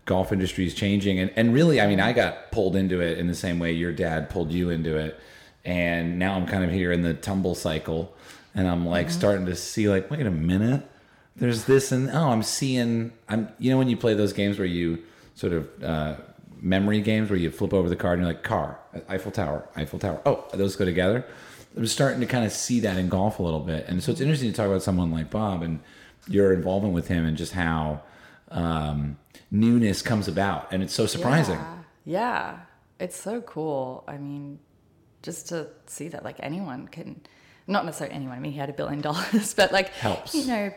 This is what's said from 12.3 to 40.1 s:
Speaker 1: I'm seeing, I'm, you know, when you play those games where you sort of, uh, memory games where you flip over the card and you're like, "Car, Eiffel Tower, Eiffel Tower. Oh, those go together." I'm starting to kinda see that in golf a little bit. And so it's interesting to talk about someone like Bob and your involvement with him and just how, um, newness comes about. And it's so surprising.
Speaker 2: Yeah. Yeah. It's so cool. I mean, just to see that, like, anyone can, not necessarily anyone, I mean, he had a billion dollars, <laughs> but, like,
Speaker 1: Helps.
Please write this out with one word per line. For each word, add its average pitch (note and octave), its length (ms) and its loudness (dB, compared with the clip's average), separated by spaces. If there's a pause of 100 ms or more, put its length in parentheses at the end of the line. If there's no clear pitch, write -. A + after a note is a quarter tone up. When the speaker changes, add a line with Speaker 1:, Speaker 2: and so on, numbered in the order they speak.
Speaker 1:
I'm A2 120 2
seeing, A#2 720 0 (160)
I'm, G#2+ 200 -2 (100)
you B2 120 2
know, C3 60 4
when C3 120 4
you A#2 80 2
play A2 180 2
those G2+ 180 4
games G2+ 260 0
where F#2+ 80 0
you E2+ 360 0 (320)
sort F2+ 180 -2
of, D#2 160 0 (160)
uh, D#2 320 -2 (460)
memory G2+ 400 4
games G#2+ 280 2
where F#2+ 80 4
you E2 120 2
flip G2+ 240 -2
over F2+ 160 4
the F2 60 0
card F2 220 2
and F2+ 80 2
you're E2 80 0
like, - 80 -10
"Car, D2+ 360 -2 (300)
Eiffel G2 240 -6
Tower, D2+ 440 -4
Eiffel D#2 220 -6
Tower. F2+ 260 -4
Oh, - 200 2 (100)
those G2 220 0
go G2+ 100 0
together." F#2 380 2 (520)
I'm A2+ 100 -2
starting C3 340 2
to A2+ 60 0
kinda A#2+ 240 0
see A#2+ 300 0
that G2+ 160 0
in F#2 140 2
golf G2 280 2
a G2 40 -2
little D#2+ 180 0
bit. D#2 260 -4
And F2+ 160 -2
so - 100 0
it's - 80 -4
interesting C3+ 300 0
to F2+ 60 -6
talk G#2+ 100 2
about F#2+ 160 2
someone F2+ 300 2
like D#2+ 180 -4
Bob G2+ 320 -2
and E2 180 -4 (460)
your G2 260 6
involvement F#2 420 2
with E2+ 140 0
him E2+ 180 2
and D#2+ 100 0
just D#2+ 160 -6
how, D#2+ 480 0 (500)
um, D2+ 680 -2 (320)
newness A2 520 4
comes G#2+ 240 0
about. F#2+ 460 -2
And F#2+ 100 0
it's F#2 120 -6
so A2 120 2
surprising. A#2+ 520 0
Speaker 2:
Yeah. D#2+ 180 -10 (280)
Yeah. F3 540 -4 (400)
It's F3+ 180 -10
so A3+ 260 -8
cool. C3+ 640 -6
I C#3+ 100 -12
mean, C#3+ 400 -12 (640)
just - 280 -12
to D#3 180 -8 (180)
see D3+ 220 -12
that, E3 160 -12
like, A#2 160 -10
anyone D#3 480 -8
can, - 320 -16 (460)
not F#3+ 180 -2
necessarily D#3 320 -8
anyone, C3 200 -10
I B2+ 40 -10
mean, D3 120 -8
he C#3+ 60 -8
had C#3 120 -4
a - 20 -10
billion D3 280 -6
dollars, F#3 540 -2
<laughs> - 20 -4
but, F#3+ 160 6
like, F#3+ 220 2
Speaker 1:
Helps. - 400 -2